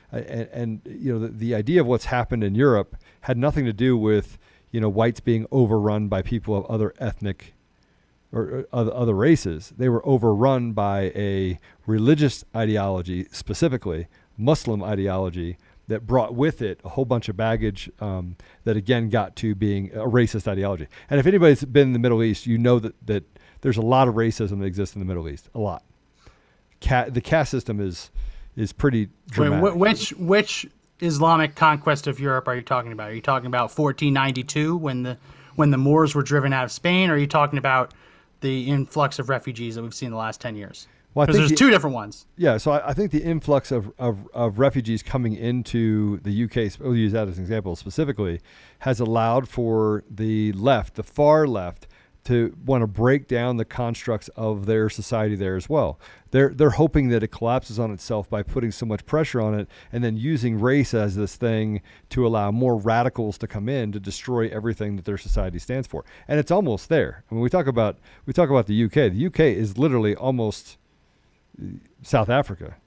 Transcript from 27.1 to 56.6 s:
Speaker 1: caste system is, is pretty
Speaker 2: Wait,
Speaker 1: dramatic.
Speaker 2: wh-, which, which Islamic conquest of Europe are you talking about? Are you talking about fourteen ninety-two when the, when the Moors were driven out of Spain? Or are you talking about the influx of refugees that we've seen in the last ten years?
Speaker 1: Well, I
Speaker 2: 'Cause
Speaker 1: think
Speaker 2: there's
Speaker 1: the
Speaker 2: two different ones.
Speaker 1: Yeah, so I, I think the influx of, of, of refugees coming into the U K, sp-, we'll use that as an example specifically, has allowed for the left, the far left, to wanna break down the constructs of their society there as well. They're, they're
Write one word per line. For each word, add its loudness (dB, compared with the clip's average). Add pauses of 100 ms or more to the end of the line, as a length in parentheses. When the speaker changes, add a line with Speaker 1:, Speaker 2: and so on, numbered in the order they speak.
Speaker 1:
caste 0
system -4
is, -6 (460)
is -4
pretty 2
Speaker 2:
Wait, -16
Speaker 1:
dramatic. 2
Speaker 2:
wh-, -2
which, 2
which 0 (320)
Islamic 2
conquest 2
of -4
Europe -2
are -2
you -8
talking -4
about? -10
Are -10
you -10
talking 0
about 0
fourteen 0
ninety-two 0
when -4
the, -8 (380)
when 4
the 4
Moors 4
were 0
driven 0
out 0
of -8
Spain? 2
Or 2
are 2
you 2
talking 2
about 0 (480)
the -2
influx 0
of -6
refugees -6
that -10
we've -12
seen -8
in -8
the -8
last -8
ten -8
years? -16 (280)
Speaker 1:
Well, 4
I 4
Speaker 2:
'Cause 4
Speaker 1:
think 6
Speaker 2:
there's 4
Speaker 1:
the 8
Speaker 2:
two 8
different 2
ones. -12
Speaker 1:
Yeah, 2
so 0
I, 0
I -2
think -2
the 0
influx 0
of, -4
of, -4
of -2
refugees 2
coming -4
into 0
the -8
U 0
K, -2
sp-, -14
we'll 0
use 2
that 0
as -8
an -6
example -4
specifically, -4 (400)
has -2
allowed 0
for 0
the -2
left, 0
the -10
far 2
left, -6 (400)
to 2 (100)
wanna 2
break 2
down -2
the -2
constructs -6
of -4
their 2
society -2
there -2
as -6
well. -2 (320)
They're, 6
they're 4